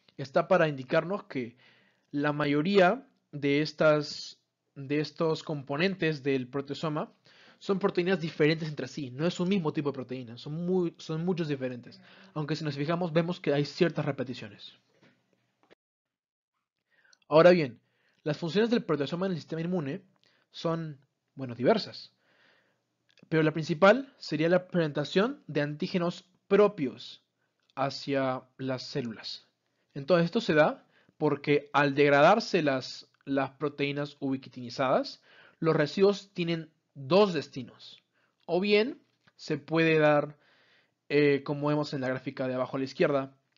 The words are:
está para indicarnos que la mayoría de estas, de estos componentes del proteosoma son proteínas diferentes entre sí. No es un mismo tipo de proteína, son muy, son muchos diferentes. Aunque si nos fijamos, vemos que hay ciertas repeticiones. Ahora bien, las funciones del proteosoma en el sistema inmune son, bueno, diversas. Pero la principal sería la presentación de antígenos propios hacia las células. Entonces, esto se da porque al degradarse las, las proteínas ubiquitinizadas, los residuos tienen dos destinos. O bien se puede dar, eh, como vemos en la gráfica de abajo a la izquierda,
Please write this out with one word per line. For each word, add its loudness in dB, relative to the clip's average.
está -2
para 4
indicarnos -2
que -8
la -2
mayoría 2
de 0
estas, 0
de -4
estos -4
componentes -4
del -2
proteosoma -6
son -2
proteínas 0
diferentes 0
entre -8
sí. -10
No -4
es -2
un 0
mismo 0
tipo -2
de -6
proteína, -12
son -10
muy, -2
son -6
muchos -2
diferentes. -6
Aunque -4
si -8
nos -4
fijamos, -4
vemos -2
que -2
hay 2
ciertas -2
repeticiones. -8
Ahora 8
bien, 2
las -4
funciones -2
del 0
proteosoma -4
en -4
el -4
sistema -8
inmune -4
son, -6
bueno, -10
diversas. 0
Pero 2
la 2
principal 4
sería -2
la 2
presentación 0
de -4
antígenos -4
propios 2
hacia -2
las -6
células. -10
Entonces, 2
esto -2
se 0
da 4
porque 0
al 2
degradarse 4
las, -4
las -2
proteínas -4
ubiquitinizadas, -4
los 2
residuos 2
tienen -4
dos 4
destinos. -10
O 0
bien 2
se -6
puede 2
dar, 2
eh, 4
como -2
vemos 0
en -6
la -2
gráfica -6
de -4
abajo -4
a -4
la -2
izquierda, 0